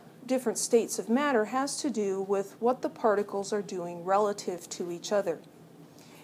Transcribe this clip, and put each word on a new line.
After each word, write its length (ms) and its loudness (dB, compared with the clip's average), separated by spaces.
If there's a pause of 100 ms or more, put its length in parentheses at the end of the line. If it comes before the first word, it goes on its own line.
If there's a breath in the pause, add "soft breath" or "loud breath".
(260 loud breath)
different 320 0
states 400 2
of 100 -6
matter 380 4
has 340 -2
to 80 -2
do 320 0
with 400 -2
what 220 2
the 80 0
particles 640 0
are 80 0
doing 420 -8
relative 640 0
to 240 -6
each 200 -8
other. 260 0 (880 loud breath)